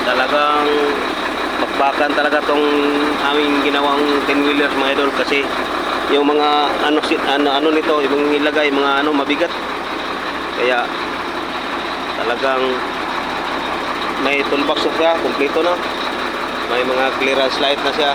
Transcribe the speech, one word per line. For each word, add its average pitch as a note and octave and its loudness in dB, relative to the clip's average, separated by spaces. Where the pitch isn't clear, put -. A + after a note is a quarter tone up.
Talagang D3 2
bakbakan C#3 0
talaga D3 2
tong D3 2
aming D3 2
ginawang C#3+ 2
ten-wheelers, C#3+ 2
mga C#3 0
idol, C#3 2
kasi C3+ 0
yung C#3+ 4
mga D3 4
ano, D3+ 2
si-, D#3+ 0
ano, C#3+ 2
ano C#3+ 2
nito, D#3 2
yung C3+ 2
mga D3 2
ilagay, D3+ 2
mga C#3 2
ano, D3+ 2
mabigat. C#3+ 0
Kaya B2 2
talagang B2+ 0
may C#3 0
toolbox D3 0
na D#3 0
siya, E3 4
kumpleto C#3 0
na. F3 2
May B2 0
mga C3 0
clearance C3+ 2
light C#3 2
na C#3 0
siya. C#3+ 2